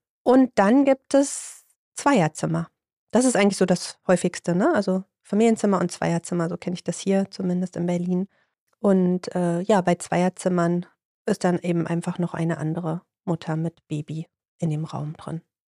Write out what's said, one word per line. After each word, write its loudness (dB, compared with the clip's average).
Und 6
dann 4
gibt 0
es -2
Zweierzimmer. 0
Das 4
ist 2
eigentlich 2
so 0
das -2
häufigste, 0
ne? 2
Also -2
Familienzimmer 2
und 0
Zweierzimmer, -2
so -8
kenn -8
ich -10
das -6
hier 0
zumindest -4
in -2
Berlin. -2
Und, 2
äh, -2
ja, 2
bei 2
Zweierzimmern 0
ist -2
dann 2
eben -2
einfach -4
noch -4
eine -4
andere -4
Mutter -4
mit -4
Baby -8
in -2
dem -4
Raum -8
drin. -12